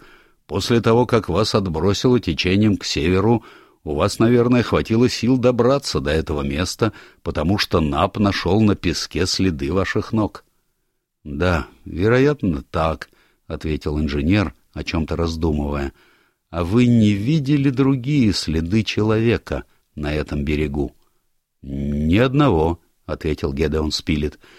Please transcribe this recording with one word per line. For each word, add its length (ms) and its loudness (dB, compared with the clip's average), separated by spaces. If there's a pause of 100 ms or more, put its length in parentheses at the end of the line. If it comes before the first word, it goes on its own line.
(480)
«после 340 0
того, 240 4
как 240 0
вас 240 0
отбросило 680 2
течением 580 2
к 80 -10
северу, 580 2 (400)
у 120 -6
вас, 240 0
наверное, 440 4
хватило 460 2
сил 280 0
добраться 640 2
до 120 -2
этого 320 -2
места, 500 -2 (300)
потому 340 -2
что 240 0
Нап 380 0
нашел 420 2
на 140 4
песке 500 -4
следы 480 -2
ваших 400 -2
ног». 320 -4 (800)
«Да, 440 -2 (180)
вероятно, 800 0
так», — 460 -4 (380)
ответил 520 -4
инженер, 540 0 (200)
о 100 -8
чем-то 320 -4
раздумывая. 800 -2 (560)
«А 140 -4
вы 240 2
не 240 4
видели 580 0
другие 640 2
следы 500 -2
человека 800 -2 (320)
на 180 -4
этом 300 -4
берегу?» 520 -2 (680)
«Ни 560 -2
одного», — 640 2 (260)
ответил 480 -4
Гедеон 380 -2
Спилет. 480 -4 (200)